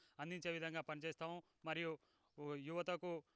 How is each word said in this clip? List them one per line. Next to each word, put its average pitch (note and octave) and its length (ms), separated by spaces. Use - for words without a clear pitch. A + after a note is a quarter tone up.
అందించే E3+ 320
విధంగా D#3+ 300
పనిచేస్తాము. D#3+ 600
మరియు D#3+ 320
యువతకు E3+ 680